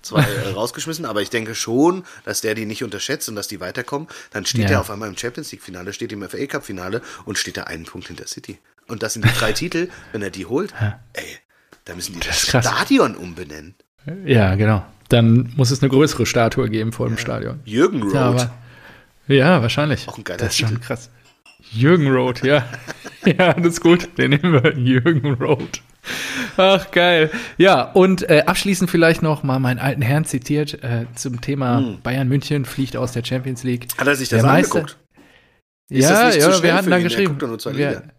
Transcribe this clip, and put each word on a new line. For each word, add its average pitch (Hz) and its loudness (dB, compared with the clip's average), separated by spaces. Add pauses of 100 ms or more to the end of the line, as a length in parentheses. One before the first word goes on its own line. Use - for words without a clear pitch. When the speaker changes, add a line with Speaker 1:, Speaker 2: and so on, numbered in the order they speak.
Speaker 1:
zwei, - 0
Speaker 2:
<laughs> 104 -2
Speaker 1:
äh, 98 -4
rausgeschmissen, 147 -6
aber 104 -4
ich 95 -6
denke 113 -6
schon, 160 0 (200)
dass - -6
der 110 -2
die 110 -6
nicht 107 -8
unterschätzt 104 -8
und 110 -10
dass 101 -8
die 95 -12
weiterkommen. 127 -10 (240)
Dann 101 -8
steht 110 0
Speaker 2:
Ja. 98 2
Speaker 1:
er 120 2
auf - -8
einmal 104 -10
im 92 -12
Champions 127 -10
League 98 -18
Finale, 90 -12
steht 110 -10
im 101 -12
F 90 -12
A 139 -6
Cup - -8
Finale 95 -8 (240)
und 101 -8
steht - -8
da 92 -10
einen 82 -12
Punkt - -16
hinter 78 -16
City. - -16 (280)
Und 113 -10
das 110 -6
sind 110 -6
die 110 4
drei 110 0
Speaker 2:
<laughs> - -2
Speaker 1:
Titel, 175 -4 (240)
wenn 107 -6
er 98 -6
die 90 -10
holt, 165 -4
Speaker 2:
Ja. 104 -4 (140)
Speaker 1:
ey, - -14 (460)
da 87 -16
müssen 90 -10
die 85 -12
Speaker 2:
Das - -6
Speaker 1:
das - -2
Speaker 2:
ist - -2
krass. 123 2
Speaker 1:
Stadion 135 2
umbenennen. 82 -14 (500)
Speaker 2:
Ja, 107 2
genau. 107 0 (240)
Dann 120 4
muss 127 2
es 131 -2
eine 139 2
größere 123 2
Statue 117 0
geben 110 -4
vor 123 -6
dem 113 -4
Speaker 1:
Ja. - -8
Speaker 2:
Stadion. 117 -8
Speaker 1:
Jürgen 123 0
Road. 98 -2
Speaker 2:
Ja, 135 2
aber, 123 0 (760)
ja, 139 4
wahrscheinlich. 131 -2
Speaker 1:
Auch - -12
ein 107 -16
geiler 87 -8
Speaker 2:
Das 113 -2
ist - -2
schon 113 0
Speaker 1:
Titel. 117 -2
Speaker 2:
krass. - -10 (600)
Jürgen 139 4
Road, 127 2
ja. 131 2 (300)
<laughs> - -14
Ja, 180 4
das 170 0
ist - -8
gut. 175 4
Den 131 4
nehmen 160 2 (100)
wir, 151 2
Jürgen 131 2
Road. 135 -2 (760)
Ach, 190 4
geil. 175 4 (260)
Ja, 170 6 (100)
und, 185 4
äh, 151 6
abschließend 185 0
vielleicht 165 4
noch 156 0
mal 131 0
meinen 127 0
alten 131 -2
Herrn 143 2
zitiert, 147 -4
äh, 117 -4 (100)
zum 120 -8
Thema 131 0
Speaker 1:
Hm. 110 -4
Speaker 2:
Bayern 131 -2
München 139 0
fliegt - -6
aus 123 -4
der 117 -4
Champions 127 -6
League. 123 -4 (100)
Speaker 1:
Hat 127 0
er 143 4
sich 131 -6
das 113 4
Speaker 2:
Der 135 6
Meister 165 4
Speaker 1:
angeguckt? - -12 (920)
Ist 131 4
Speaker 2:
Ja, 151 6 (160)
Speaker 1:
das 220 6
nicht 147 6
Speaker 2:
ja, 170 6
Speaker 1:
zu 190 4
schnell 165 2
Speaker 2:
wir 170 4
hatten 190 2
Speaker 1:
für 180 2
Speaker 2:
dann 180 4
Speaker 1:
ihn? 170 2
Er - 0
Speaker 2:
geschrieben. 190 0
Speaker 1:
guckt 139 -4
doch 139 -4
nur 113 -6
zwei 110 -8
Speaker 2:
Wir 139 0
Speaker 1:
Liga. 107 -6 (160)